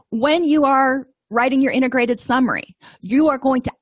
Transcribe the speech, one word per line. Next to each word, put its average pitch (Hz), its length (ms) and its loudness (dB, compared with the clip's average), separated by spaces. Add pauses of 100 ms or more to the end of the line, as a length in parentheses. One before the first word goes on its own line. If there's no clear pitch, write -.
(100)
When 302 340 0
you 302 200 2
are 269 440 0 (220)
writing 254 300 0
your 269 120 0
integrated 247 460 0
summary, 240 560 -2 (280)
you 269 260 2
are 269 80 0
going 262 240 0
to 254 100 -8 (120)